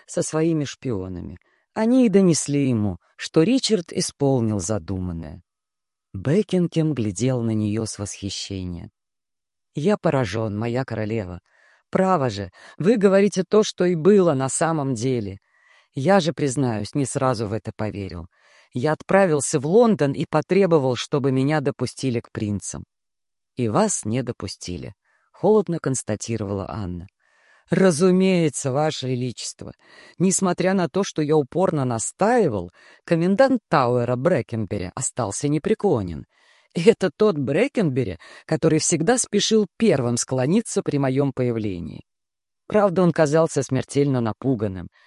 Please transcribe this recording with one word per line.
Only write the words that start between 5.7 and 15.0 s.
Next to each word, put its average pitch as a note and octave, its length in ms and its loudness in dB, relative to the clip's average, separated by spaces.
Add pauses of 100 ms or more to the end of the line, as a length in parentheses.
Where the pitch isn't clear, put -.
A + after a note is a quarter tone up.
Бекингем D#3+ 800 0
глядел A#2 480 -2
на A2+ 100 -2
нее G#2+ 340 -2
с - 140 -10
восхищением. F#2+ 880 -10 (840)
«Я F#3+ 220 0
поражен, A2+ 600 -2
моя A#2+ 260 -4
королева. G#2+ 580 -6 (500)
Право F#3 380 2
же, G2 220 -6 (260)
вы G#3+ 200 2
говорите G3 500 4
то, G#3+ 140 4
что - 240 -2
и F3+ 100 2
было F3 380 6
на C3+ 160 0
самом D3+ 460 -2
деле. A2 440 -4 (540)